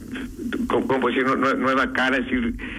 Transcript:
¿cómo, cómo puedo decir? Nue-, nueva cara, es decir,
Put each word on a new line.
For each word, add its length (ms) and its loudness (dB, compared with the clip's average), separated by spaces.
¿cómo, 200 0
cómo 140 2
puedo 140 0
decir? 140 2
Nue-, 280 2
nueva 360 2
cara, 240 2
es 80 0
decir, 300 0